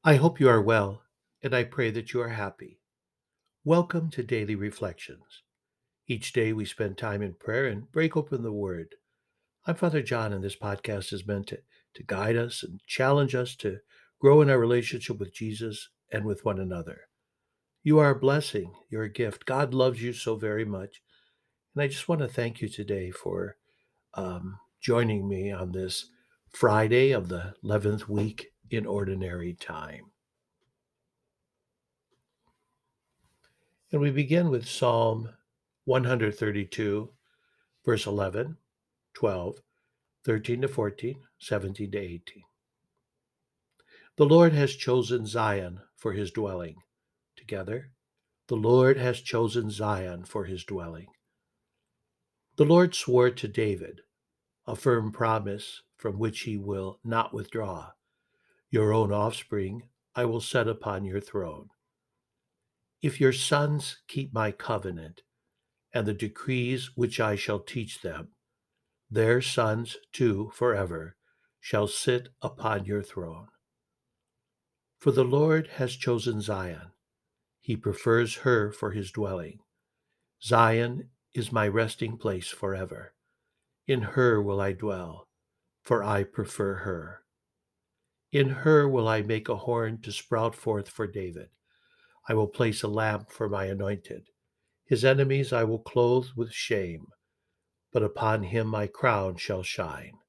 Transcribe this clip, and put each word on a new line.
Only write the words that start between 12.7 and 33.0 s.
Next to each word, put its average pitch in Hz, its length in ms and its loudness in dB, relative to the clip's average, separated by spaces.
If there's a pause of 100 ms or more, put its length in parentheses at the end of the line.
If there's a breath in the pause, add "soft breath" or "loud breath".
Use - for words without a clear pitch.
challenge 139 480 2
us 127 220 -4
to 98 240 -6 (420 soft breath)
grow 143 200 12
in 139 100 8
our 127 80 6
relationship 117 580 0
with 98 160 -8
Jesus 107 560 -8 (220)
and 104 120 -2
with 104 220 -4
one 98 140 0
another. 87 460 -8 (760)
You 151 160 6
are 147 140 8
a 135 80 2
blessing. 131 540 0 (180)
You're 110 140 -4
a 104 60 -10
gift. 110 360 -4
God 131 260 0
loves 127 300 2
you 120 100 -6
so 113 220 -4
very 107 300 -4
much. 98 360 -8 (720)
And 143 80 -2
I 143 60 2
just - 200 -6
want 160 140 0
to 127 60 0
thank 117 340 -4
you 107 80 -4
today 95 400 -6
for, 92 480 -8 (560)
um, 92 460 -8 (200)
joining 110 480 0
me 98 240 -4
on 90 200 -8
this 92 400 -6 (400 soft breath)
Friday 113 580 4
of 101 180 0
the 90 360 -8
eleventh 104 440 0
week 104 420 -4 (220)
in 113 120 -2
Ordinary 95 680 -4
Time. 78 520 -14 (3750)